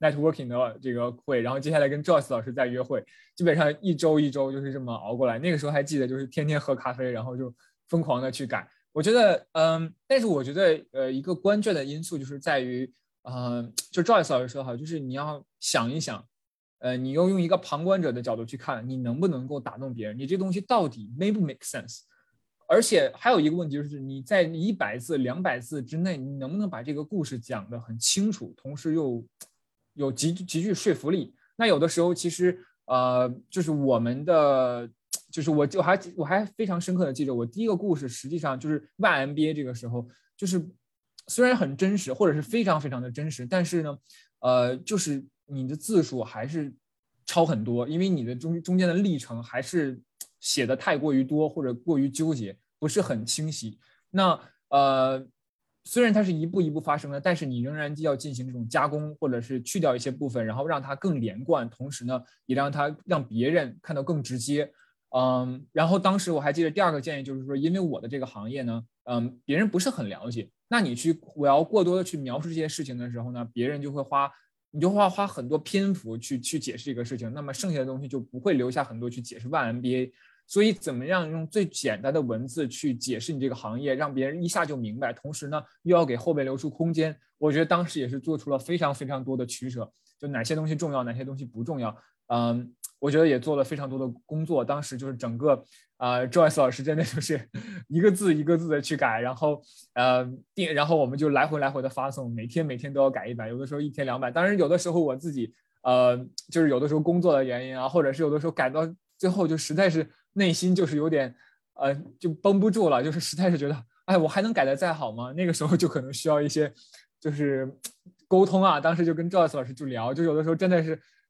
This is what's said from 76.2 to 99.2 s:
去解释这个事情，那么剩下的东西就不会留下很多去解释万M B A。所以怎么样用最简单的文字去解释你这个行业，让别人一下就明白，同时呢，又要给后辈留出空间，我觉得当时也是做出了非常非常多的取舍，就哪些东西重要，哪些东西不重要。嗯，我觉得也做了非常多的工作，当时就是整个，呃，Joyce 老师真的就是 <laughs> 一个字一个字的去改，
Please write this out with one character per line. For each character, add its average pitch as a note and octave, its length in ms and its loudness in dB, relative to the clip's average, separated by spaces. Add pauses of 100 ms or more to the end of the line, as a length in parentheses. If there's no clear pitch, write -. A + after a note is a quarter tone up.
去 B2 180 -4
解 B2 200 -6
释 A#2 80 -16
这 C#3 80 -6
个 A#2+ 100 -4
事 B2 140 -6
情， A2+ 160 -8
那 D3 80 -10
么 C#3+ 120 -8
剩 F#3 200 -4
下 D3 60 -2
的 C3 60 -2
东 C3 140 -8
西 C#3 80 -10
就 B2+ 140 -6
不 - 180 -12
会 F3+ 140 0
留 B2+ 180 0
下 C3+ 140 -2
很 A#2 120 -14
多 A#2+ 120 -6
去 A#2+ 100 -10
解 A#2+ 180 -14
释 A#2 120 -12
万 D3 160 0
M A#2 160 -4
B B2+ 160 0
A。 B2+ 160 -4 (320)
所 G3 180 2
以 A3 100 4
怎 D3+ 200 -6
么 B2 120 -6
样 E3+ 240 -2
用 D#3+ 180 -6
最 G#3 160 0
简 A2+ 380 -4
单 C3+ 100 0
的 D#3+ 80 0
文 A#2+ 280 -4
字 C3+ 200 -4
去 C3 240 -4
解 A#2+ 280 -4
释 A#2 120 -6
你 C#3+ 80 -4
这 C3 80 -2
个 B2+ 60 -2
行 A#2 260 -8
业， C#3 140 -2
让 D3 180 -2
别 C3 140 -2
人 D#3+ 180 -6
一 E3+ 40 -2
下 E3+ 180 0
就 D3 100 -6
明 A2+ 240 -6
白， B2 140 -4
同 C#3+ 180 -12
时 D3 160 -12
呢， D3+ 140 -6 (220)
又 F3 120 4
要 E3+ 80 6
给 C3 120 0
后 D#3+ 180 -2
辈 C#3+ 100 0
留 C3+ 140 -4
出 D3+ 100 -6
空 E3 240 -2
间， D#3 240 0 (220)
我 D3+ 140 2
觉 C#3+ 80 2
得 E3 60 4
当 F3 200 2
时 D#3+ 140 -6
也 B2 100 -4
是 C3+ 100 -6
做 D#3 160 -4
出 C#3+ 140 -8
了 C#3 80 0
非 E3 180 -4
常 D#3 180 0
非 C#3 120 -8
常 C3 180 -6
多 C3 140 -4
的 B2 80 -2
取 B2 240 -10
舍， A#2+ 220 -8 (280)
就 D3 100 -10
哪 A#2+ 140 -4
些 D#3 120 -2
东 D#3 120 -4
西 D#3 80 -2
重 D#3 160 -4
要， C3 120 -2
哪 A#2 100 -6
些 B2+ 100 -6
东 C3+ 140 -10
西 C#3 80 -10
不 A#2 180 -10
重 C#3+ 160 -4
要。 A2 160 -4 (340)
嗯， A#2+ 440 0 (240)
我 C#3+ 140 -2
觉 D3+ 80 4
得 E3 80 8
也 C3 120 4
做 D3+ 160 -2
了 C#3 80 2
非 C#3+ 140 -4
常 C#3+ 100 -8
多 C3 120 -6
的 C3 80 -4 (180)
工 D#3 180 -6
作， D3+ 220 0
当 C#3+ 160 -2
时 C3+ 160 -10
就 C3+ 80 -10
是 C3+ 100 -6
整 A#2 220 -6
个， C#3 260 2 (340)
呃， B2 300 0
Joyce D#3 320 4
老 C3 120 6
师 A#2+ 100 -8
真 D3+ 160 0
的 D#3+ 60 0
就 - 180 -4
是 C#3+ 320 -4
<laughs> - 340 -12
一 D#3+ 140 2
个 G#3 100 8
字 F#3 220 4
一 D3+ 100 2
个 E3 140 4
字 E3 100 -2
的 D3 140 0
去 - 160 -4
改， A#2 240 2